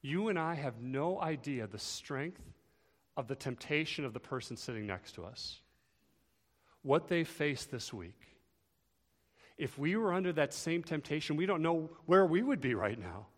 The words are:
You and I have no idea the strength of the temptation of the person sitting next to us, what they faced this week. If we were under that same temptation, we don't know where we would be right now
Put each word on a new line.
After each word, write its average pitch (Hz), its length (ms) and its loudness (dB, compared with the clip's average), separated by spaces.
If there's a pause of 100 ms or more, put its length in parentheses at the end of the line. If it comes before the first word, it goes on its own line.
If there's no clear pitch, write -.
You 180 280 0
and 185 100 2
I 165 140 2
have 131 280 -4
no 139 380 0
idea 139 480 -2
the 101 100 -8
strength 147 640 -6 (760)
of 123 100 -4
the 135 80 -2
temptation 147 680 -2
of 117 80 -6
the 120 80 -6
person 123 340 -6
sitting 110 320 -6
next 92 280 -4
to 85 100 -10
us, - 340 -12 (1200)
what 151 260 4
they 170 160 4
faced 147 440 -2
this 120 220 -8
week. 92 460 -14 (1200)
If 135 200 -4
we 160 200 0
were 214 160 2
under 180 180 2
that 147 220 2
same 170 300 0
temptation, 151 520 -2
we 165 100 2
don't 185 160 2
know 165 280 2 (160)
where 185 200 10
we 175 180 4
would 254 180 2
be 127 140 2
right 101 220 0
now 92 300 -10 (100)